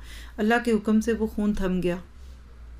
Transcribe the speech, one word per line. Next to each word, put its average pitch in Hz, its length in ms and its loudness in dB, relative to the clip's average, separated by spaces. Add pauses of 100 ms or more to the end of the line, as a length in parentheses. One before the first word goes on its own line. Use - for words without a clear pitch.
(380)
अल्लाह 220 200 4
के 233 120 0
हुक्म 214 300 4
से 226 120 0
वो 220 140 0
खून 208 280 0
थम 185 260 0
गया। 180 220 0 (760)